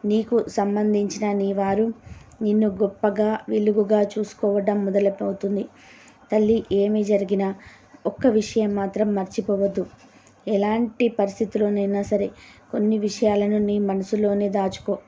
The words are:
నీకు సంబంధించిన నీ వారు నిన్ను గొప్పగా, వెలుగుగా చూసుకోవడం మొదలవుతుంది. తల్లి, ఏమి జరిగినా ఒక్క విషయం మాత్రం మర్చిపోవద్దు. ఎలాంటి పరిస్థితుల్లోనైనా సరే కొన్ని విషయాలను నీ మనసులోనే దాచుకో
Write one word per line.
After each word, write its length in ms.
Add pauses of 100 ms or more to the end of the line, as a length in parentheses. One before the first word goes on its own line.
నీకు 440
సంబంధించిన 800
నీ 220
వారు 400 (480)
నిన్ను 260
గొప్పగా, 720 (100)
వెలుగుగా 520
చూసుకోవడం 840
మొదలవుతుంది. 800 (680)
తల్లి, 400
ఏమి 320
జరిగినా 520 (500)
ఒక్క 220
విషయం 480
మాత్రం 400
మర్చిపోవద్దు. 680 (640)
ఎలాంటి 600
పరిస్థితుల్లోనైనా 920
సరే 260 (420)
కొన్ని 280
విషయాలను 600
నీ 220
మనసులోనే 720
దాచుకో 460 (120)